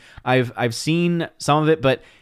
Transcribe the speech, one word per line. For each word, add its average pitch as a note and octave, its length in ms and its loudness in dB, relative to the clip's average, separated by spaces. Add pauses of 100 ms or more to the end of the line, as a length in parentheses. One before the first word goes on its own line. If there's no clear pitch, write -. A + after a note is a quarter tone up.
(260)
I've, B2+ 320 0
I've A#2 180 -2
seen E3+ 640 -2
some D3+ 260 0
of D3+ 60 2
it, D#3+ 120 0
but C3 200 0 (200)